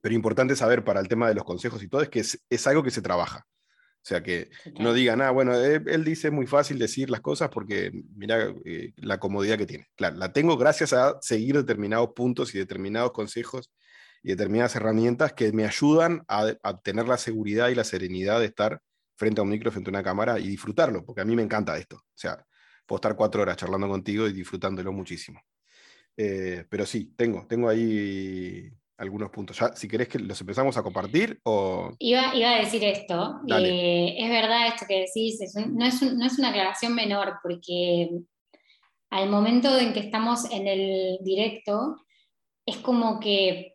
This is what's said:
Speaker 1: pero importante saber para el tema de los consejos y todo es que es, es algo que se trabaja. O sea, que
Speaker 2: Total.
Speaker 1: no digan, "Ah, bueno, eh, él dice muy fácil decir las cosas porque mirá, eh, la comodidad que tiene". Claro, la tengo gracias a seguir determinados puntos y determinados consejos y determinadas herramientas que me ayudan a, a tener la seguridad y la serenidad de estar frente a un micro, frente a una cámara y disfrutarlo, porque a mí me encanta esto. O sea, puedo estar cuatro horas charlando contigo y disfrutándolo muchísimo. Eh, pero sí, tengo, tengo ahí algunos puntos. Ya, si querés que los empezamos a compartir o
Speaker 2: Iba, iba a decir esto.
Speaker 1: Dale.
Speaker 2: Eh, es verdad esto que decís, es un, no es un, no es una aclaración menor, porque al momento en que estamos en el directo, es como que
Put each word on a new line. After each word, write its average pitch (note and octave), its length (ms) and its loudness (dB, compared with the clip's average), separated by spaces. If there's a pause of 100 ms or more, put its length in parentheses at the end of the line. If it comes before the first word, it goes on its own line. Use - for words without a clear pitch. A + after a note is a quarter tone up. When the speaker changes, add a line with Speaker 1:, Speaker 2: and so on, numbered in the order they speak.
Speaker 1:
pero A2 120 -2
importante A#2+ 420 2
saber A#2+ 280 4
para G#2+ 160 2
el G2+ 80 -2
tema A#2 200 2
de A2 80 4
los - 100 -4
consejos G#2 360 -8
y F#2+ 60 -14
todo C3+ 140 0
es C#3 80 -2
que A#2 100 -2
es, - 300 -6
es A#2+ 180 0
algo D3 160 4
que B2+ 80 0
se A2 100 -6
trabaja. F2+ 460 -4
O - 600 -20
sea, F2 140 -2
que F2 300 -6 (120)
Speaker 2:
Total. A2 200 -8
Speaker 1:
no A#2 100 4
digan, A#2+ 280 2
"Ah, C3+ 100 4
bueno, B2+ 280 4
eh, D3 280 4
él D#3+ 160 2
dice D#3 260 -2
muy D3 160 0
fácil C#3+ 320 2
decir B2+ 320 -2
las A2+ 120 -2
cosas D3 280 -2
porque G2 400 -4 (260)
mirá, G#2 380 0 (100)
eh, E2 340 -10
la G2 220 -4
comodidad G2+ 380 0
que G2+ 80 -2
tiene". - 300 -14
Claro, E2+ 220 -2
la F#2 140 -4
tengo D3+ 260 4
gracias D3 360 4
a C3 280 4
seguir A#2+ 340 0
determinados A2+ 600 2
puntos B2 380 -2
y G2 60 -4
determinados G2 540 -2
consejos A#2+ 580 -8 (500)
y - 80 -8
determinadas G#2 460 2
herramientas A#2 580 2
que G#2+ 200 2
me A2 120 2
ayudan D#3 600 4
a, G#2+ 340 0
a G2 200 -4
tener A2 260 -2
la B2 100 4
seguridad A2 520 0
y B2+ 60 0
la A#2 80 0
serenidad F#2 560 -2
de A2+ 60 2
estar G#2 340 -2 (380)
frente G#2+ 240 2
a - 20 2
un G2 60 0
micro, A2 220 0
frente F#2 180 -6
a F#2+ 40 -4
una G2 100 -2
cámara G#2+ 360 0
y F2+ 100 -6
disfrutarlo, G#2+ 540 0
porque A2 180 -8
a G2 40 -2
mí A#2 100 2
me A#2 60 2
encanta G#2 340 -2
esto. - 200 -10
O - 80 -20 (100)
sea, - 320 -8 (400)
puedo G2+ 120 -4
estar G#2+ 180 0
cuatro G#2+ 260 2
horas F2+ 160 0
charlando F#2+ 300 -2
contigo G2+ 400 -2
y G2+ 60 -2
disfrutándolo F#2+ 600 -6
muchísimo. F2+ 480 -12 (720)
Eh, F#2 540 -4
pero G2+ 160 -2
sí, G#2+ 320 -6
tengo, G#2+ 300 0
tengo A#2 220 0
ahí G2 1000 -2 (280)
algunos G2+ 320 -8
puntos. - 300 -12
Ya, A#2 160 2
si G#2+ 140 -12
querés A2+ 180 0
que - 120 -6
los G2 200 -8
empezamos A#2+ 380 0
a G#2 60 -2
compartir G#2+ 600 -2
o F#2 560 0
Speaker 2:
Iba, B3+ 340 2
iba A#3+ 220 2
a A3+ 40 2
decir G#3 260 0
esto. G3+ 600 -2
Speaker 1:
Dale. A3 240 4
Speaker 2:
Eh, F3 540 2
es A3+ 60 0
verdad A#3 380 4
esto A3+ 200 -4
que F#3+ 140 0
decís, A3 400 -2
es F#3+ 140 -10
un, A3+ 200 -4
no A#3 100 0
es B3+ 160 2
un, B3 160 0
no A#3 80 0
es B3+ 140 0
una B3+ 100 2
aclaración G#3 460 0
menor, G3+ 480 0
porque F3 680 0 (1000)
al G3 180 0
momento A#3+ 480 4
en A#3+ 160 4
que G#3+ 60 -2
estamos A3+ 520 -2
en G3 160 -2
el F#3+ 540 0
directo, G#3+ 760 -2 (680)
es - 120 -6
como A#3 420 0
que F#3+ 560 2